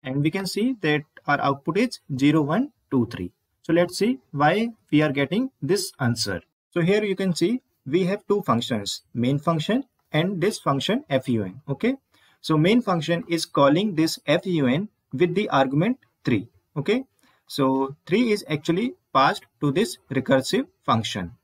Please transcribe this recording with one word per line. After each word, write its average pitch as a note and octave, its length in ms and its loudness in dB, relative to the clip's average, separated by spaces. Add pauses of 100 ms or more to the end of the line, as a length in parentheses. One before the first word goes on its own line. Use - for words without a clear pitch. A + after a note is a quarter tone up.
And C3+ 180 -4
we D3+ 80 0
can G3 160 -6
see A3+ 360 -2
that D3+ 200 0 (240)
our C#3+ 140 0
output C#3 360 -2
is A#3+ 220 -2 (180)
zero, D3 260 4
one, F#3+ 280 0 (220)
two, B2 140 2
three. F2+ 260 -10 (300)
So D#3+ 100 -2
let's F3 260 2
see A#3+ 220 0 (100)
why E3+ 380 2 (240)
we D3+ 100 6
are D3+ 80 2
getting D#3 400 -2 (100)
this F#3 380 -2
answer. A2+ 420 -2 (300)
So F3 120 0
here G3+ 200 2
you G3 140 -2
can F#3+ 180 0
see A3 280 0 (220)
we E3+ 200 2
have G3 240 -2
two G3+ 140 -4
functions, A2+ 600 -2 (100)
main B2+ 280 0
function E3+ 460 -2 (260)
and E3+ 280 0
this G3+ 180 -2
function E3 500 -2
F C#3 200 -2
U A2 160 0
N. F#2+ 240 -10
Okay. A3 260 -2 (460)
So D#3 180 0
main G#3+ 240 4
function E3+ 460 -2
is E3 180 -2
calling D#3 480 2
this D#3+ 320 0
F D#3+ 180 0
U E3 220 0
N D#3 220 0 (240)
with F3 240 0
the G#3 140 -2
argument C#3+ 480 2 (260)
three. G#2+ 240 0 (280)
Okay. G#3+ 280 -2 (420)
So C3+ 480 0 (120)
three A3 260 2
is G#3 180 -2
actually F3 440 -2 (200)
passed D3 300 2 (160)
to C#3+ 100 0
this F3+ 280 -2 (120)
recursive B3+ 560 0 (180)
function. G#2+ 460 -2 (140)